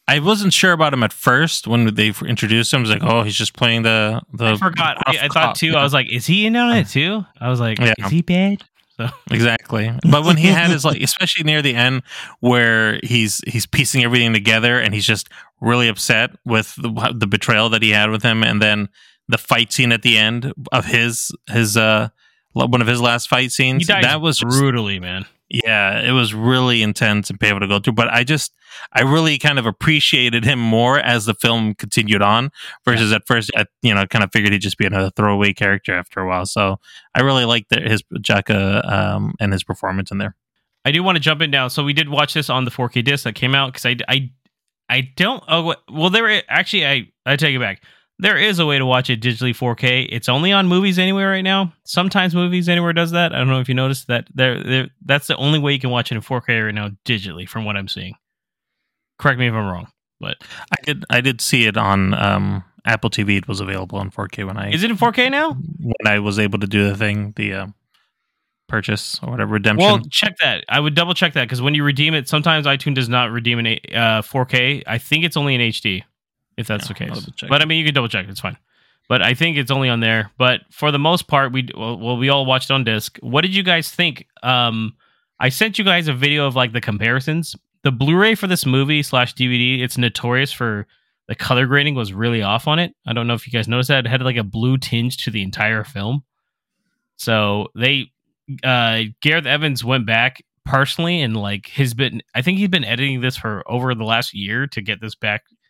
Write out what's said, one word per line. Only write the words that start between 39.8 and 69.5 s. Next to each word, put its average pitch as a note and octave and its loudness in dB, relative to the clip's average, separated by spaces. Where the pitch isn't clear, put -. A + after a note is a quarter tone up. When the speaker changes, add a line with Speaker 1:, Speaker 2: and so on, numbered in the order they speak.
Speaker 1:
in G2 -6
there. G2 -8
Speaker 2:
I C3+ 2
do D#3+ 2
wanna F#3 2
jump D3+ 0
in D#3 0
now. C3+ 0
So D3 -2
we C#3+ -2
did D3 0
watch C#3+ 0
this D3 -2
on C3 0
the A#2+ -6
four A#2+ -4
K B2 -2
disc C3+ 0
that A2 -4
came B2+ -2
out C#3 0
'cause - -10
I, B2 0
I, C3 -2
I B2+ 0
don't. G#3 -2
Oh, E3 0
w-, - -6
well, D#3 0
there A3 2
i-, G#3+ 2
actually, F3+ 0
I, C#3 -2
I C3+ 2
take C#3+ 0
it B2+ -2
back. G2 -4
There G3 2
is G3 2
a E3 2
way C#3+ 0
to C3 0
watch B2+ 2
it A#2 -2
digitally B2 -2
four A#2+ -4
K. B2+ 2
It's - -6
only D3 2
on G3 4
Movies F3+ 2
Anywhere G3 0
right F#3+ -2
now. F#3+ 0
Sometimes F#3 0
Movies F3+ 0
Anywhere F3 2
does E3+ 0
that. E3+ 0
I B2+ -4
don't B2+ 0
know C3 2
if B2 -4
you B2+ 0
noticed C3 -2
that. A#2+ -2
There, C3 0
there, C3 -2
that's C#3+ 0
the - -2
only D3 0
way C#3+ 0
you C#3 -2
can C3 -4
watch B2 -2
it A#2+ -2
in G#2+ -4
four B2 -6
K A#2 0
right G#2+ -2
now G#2 -6
digitally, F#2 -6
from A2+ -10
what G#2 -6
I'm G2 -8
seeing. F#2+ -12
Correct C3+ 2
me B2+ 2
if A2+ 0
I'm G#2+ -2
wrong, F2+ -8
but - -10
Speaker 1:
I - 0
did, D3 -6
I B2 4
did B2 0
see A#2+ 2
it G#2 0
on, G2 2
um, G2 0
Apple A2+ 0
T A2 -2
V. G2+ 2
It F#2+ -4
was F#2+ -6
available F#2+ -8
in G2 -6
four G2+ -8
K G#2 -12
when F#2+ -8
I G2+ -6
Speaker 2:
Is D#3+ -2
it A#3 0
in A3+ -2
four A#3 0
K B3+ 0
now? D4 -2
Speaker 1:
when D#3 -8
I G#2 2
was G#2 0
able G#2 0
to G2+ -4
do G2+ 2
the G2 -2
thing, G#2 -4
the, G#2 -6
uh, G2 -8
purchase - -4
or - -8
whatever, G#2+ -2